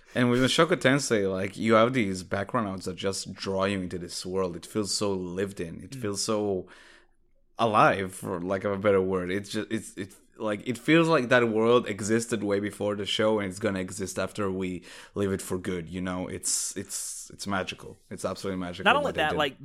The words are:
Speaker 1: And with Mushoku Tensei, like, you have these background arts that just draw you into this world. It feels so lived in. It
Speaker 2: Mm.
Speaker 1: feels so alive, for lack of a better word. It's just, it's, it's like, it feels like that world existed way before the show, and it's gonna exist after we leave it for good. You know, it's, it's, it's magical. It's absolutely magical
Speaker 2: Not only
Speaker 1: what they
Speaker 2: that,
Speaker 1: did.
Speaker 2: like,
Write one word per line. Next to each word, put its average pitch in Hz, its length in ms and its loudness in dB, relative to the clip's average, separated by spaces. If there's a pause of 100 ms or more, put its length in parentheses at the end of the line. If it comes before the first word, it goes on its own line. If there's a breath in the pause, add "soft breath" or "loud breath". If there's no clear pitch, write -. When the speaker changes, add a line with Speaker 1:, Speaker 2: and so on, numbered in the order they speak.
(140)
Speaker 1:
And 123 160 4
with 123 100 4
Mushoku 160 360 4
Tensei, 127 540 2
like, 95 280 -4
you 113 160 4
have 117 180 6
these 98 300 0
background 101 460 -2
arts 95 180 -8
that 90 100 -6
just 95 380 -4
draw 95 320 -2
you 98 160 0
into 92 160 -6
this 85 260 -10
world. 92 320 -2
It 82 80 -14
feels 104 300 -2
so 101 180 0
lived 95 480 -4
in. 82 220 -8
It 95 80 -16
Speaker 2:
Mm. 135 100 -10
Speaker 1:
feels 101 220 -4
so 104 440 0 (920 loud breath)
alive, 107 560 4
for 101 260 -6
lack 98 240 -2
of 104 80 0
a 98 60 -2
better 98 240 6
word. 92 280 0
It's 101 200 -4
just, 107 200 -4
it's, 110 260 -6
it's 98 200 -10 (220)
like, 107 280 -4
it 113 120 -2
feels 160 300 6
like 143 220 2
that 123 180 6
world 113 400 6
existed 110 540 0
way 101 180 2
before 104 340 -2
the 101 120 -6
show, 110 340 2
and 101 80 -2
it's 92 100 -8
gonna 98 220 0
exist 92 380 -6
after 98 320 -2
we 92 340 -4 (300 loud breath)
leave 98 180 0
it 92 100 -2
for 95 160 -4
good. 90 300 -4
You 90 140 -6
know, 92 260 -4
it's, - 480 -4
it's, - 380 -8 (180)
it's - 140 -14
magical. - 520 -6 (100)
It's 95 160 -12
absolutely 92 360 -4
magical 90 240 -8
Speaker 2:
Not 220 120 6
only 285 120 0
Speaker 1:
what 190 80 -6
they 160 60 0
Speaker 2:
that, 151 80 0
Speaker 1:
did. - 80 -2
Speaker 2:
like, 143 260 -2